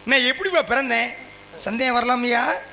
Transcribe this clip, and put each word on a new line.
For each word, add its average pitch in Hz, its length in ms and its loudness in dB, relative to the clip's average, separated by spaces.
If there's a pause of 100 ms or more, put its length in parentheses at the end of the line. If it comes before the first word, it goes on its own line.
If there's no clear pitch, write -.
நான் 269 160 4
எப்படிப்பா 311 420 0
பிறந்தேன்?" 240 520 0 (460)
"சந்தேகம் 240 360 0
வரலாமையா? 240 460 2 (300)